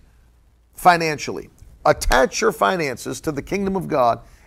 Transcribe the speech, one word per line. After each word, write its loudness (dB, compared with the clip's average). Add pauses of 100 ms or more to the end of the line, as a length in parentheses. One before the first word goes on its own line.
(720)
financially. 0 (360)
Attach 2
your 2
finances -2
to -4
the -6
kingdom -4
of -6
God 2 (260)